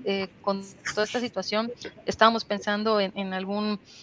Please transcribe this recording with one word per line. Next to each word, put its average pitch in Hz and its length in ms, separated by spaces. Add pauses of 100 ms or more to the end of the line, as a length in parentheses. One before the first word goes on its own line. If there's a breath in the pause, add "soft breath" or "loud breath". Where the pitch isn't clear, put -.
eh, 196 240 (140)
"con 196 200 (300)
toda 214 120
esta 247 140
situación, 226 520 (340 loud breath)
estábamos 226 400
pensando 208 540
en, 190 160
en 190 180
algún, 202 460 (240 loud breath)